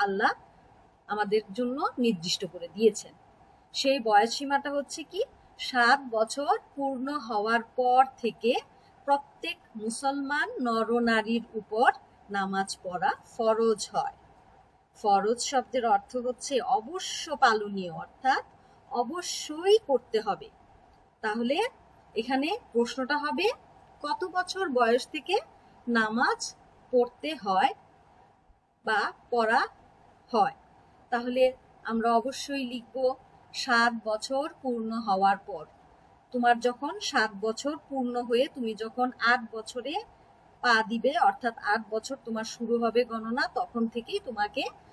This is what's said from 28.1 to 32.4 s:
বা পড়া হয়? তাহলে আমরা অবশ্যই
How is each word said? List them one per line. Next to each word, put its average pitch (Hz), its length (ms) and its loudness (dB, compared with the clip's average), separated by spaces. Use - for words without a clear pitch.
বা 214 160 2
পড়া 233 280 4
হয়? 202 240 2
তাহলে 247 320 2
আমরা 226 200 0
অবশ্যই 269 540 -4